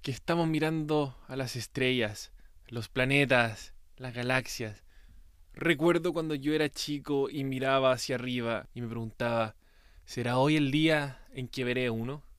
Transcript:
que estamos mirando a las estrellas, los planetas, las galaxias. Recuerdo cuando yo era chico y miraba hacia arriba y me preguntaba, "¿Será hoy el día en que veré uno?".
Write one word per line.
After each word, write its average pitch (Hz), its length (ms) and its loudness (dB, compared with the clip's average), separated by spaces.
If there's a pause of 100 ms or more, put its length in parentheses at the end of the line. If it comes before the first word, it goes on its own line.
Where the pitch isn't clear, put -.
que 139 100 -6
estamos 165 360 0
mirando 151 680 0 (100)
a 131 80 -10
las 131 200 -6
estrellas, 123 760 -2 (360)
los 117 200 -8
planetas, 127 880 2 (240)
las 127 160 -12
galaxias. 120 720 -4 (680)
Recuerdo 170 600 2
cuando 156 220 -2
yo 143 180 -2
era 151 160 2
chico 143 600 -2
y 139 140 -6
miraba 135 480 2
hacia 127 240 0
arriba 120 580 -4
y 120 80 -10
me 120 60 -6
preguntaba, 113 680 -2 (500)
"¿Será 123 320 -2
hoy 147 180 4
el 143 160 2
día 151 480 2 (140)
en 123 140 -8
que 131 160 -6
veré 123 260 0
uno?". 117 340 -6 (160)